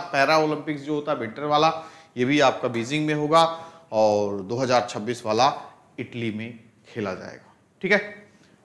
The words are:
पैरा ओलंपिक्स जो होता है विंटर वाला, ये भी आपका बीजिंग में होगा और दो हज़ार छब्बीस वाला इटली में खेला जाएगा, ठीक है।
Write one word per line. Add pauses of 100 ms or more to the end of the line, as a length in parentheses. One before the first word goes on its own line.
(120)
पैरा
ओलंपिक्स
जो
होता
है
विंटर
वाला, (440)
ये
भी
आपका
बीजिंग
में
होगा (500)
और
दो
हज़ार
छब्बीस
वाला (460)
इटली
में (300)
खेला
जाएगा, (300)
ठीक
है। (440)